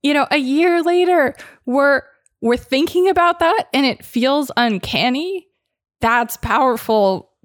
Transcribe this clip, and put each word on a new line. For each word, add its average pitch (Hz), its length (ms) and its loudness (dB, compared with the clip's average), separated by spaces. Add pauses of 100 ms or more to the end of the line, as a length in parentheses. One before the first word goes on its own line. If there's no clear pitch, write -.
you 285 120 0
know, 285 160 0
a 294 80 0
year 320 460 2
later, 349 520 2 (300)
we're, 277 380 0 (360)
we're 233 180 0
thinking 339 520 0
about 349 300 2
that 349 240 0 (100)
and 277 140 2
it - 180 -6
feels 269 500 -2
uncanny. 254 920 -2 (520)
That's 240 380 0
powerful 226 920 0 (140)